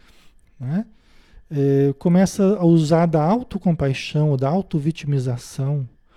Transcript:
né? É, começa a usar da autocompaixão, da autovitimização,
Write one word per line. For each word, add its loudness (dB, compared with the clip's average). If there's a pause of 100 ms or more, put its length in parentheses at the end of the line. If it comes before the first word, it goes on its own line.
(600)
né? -4 (640)
É, 2
começa 2 (120)
a -4
usar 4
da 2
autocompaixão, -2
da -2
autovitimização, -4 (280)